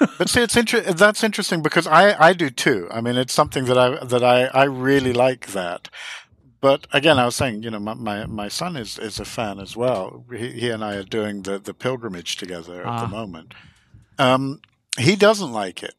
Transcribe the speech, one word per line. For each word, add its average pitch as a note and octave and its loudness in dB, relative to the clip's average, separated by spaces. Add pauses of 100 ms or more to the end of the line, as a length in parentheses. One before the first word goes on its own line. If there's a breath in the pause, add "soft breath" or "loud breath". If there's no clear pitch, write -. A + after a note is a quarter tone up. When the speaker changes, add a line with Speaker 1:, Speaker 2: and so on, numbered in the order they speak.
(180)
Speaker 1:
But - 0
see, B3 2
it's A#3 0
inter-, A3+ 2
that's F#3+ 2
interesting G3+ -2
because F3 0
I, F3+ 8
I E3 8
do E3+ -2
too. G2+ -2
I A2+ -6
mean, A#2+ -2
it's B2+ -2
something D3 0
that B2+ 2
I, B2+ 2
that B2 0
I, B2 4
I C3 4
really C3 2
like B2+ 0
that. F#2 -8 (720 loud breath)
But C3+ 2
again, D3 4
I B2 4
was A#2+ 0
saying, A2+ -4
you A#2 -8
know, G#2+ -6
my, G#2+ -6
my, G#2+ -6
my G2+ -8
son E3+ -8
is, A2 -12
is A2 -10
a G2 -10
fan G#2 -6
as G2 -14
well. B2 -4 (100)
He, A#2 -10
he A#2+ -6
and A2 -6
I G#2 -6
are G2 -8
doing G#2 -6
the, G2 -6
the G2+ -12
pilgrimage A2+ -8
together F2 -12
at F#2+ -10
Speaker 2:
Ah. A#2+ -6
Speaker 1:
the - -6
moment. F#2 -12 (680 soft breath)
Um, C3+ 2 (400)
he D#3 4
doesn't G3+ 4
like G2+ -6
it - -12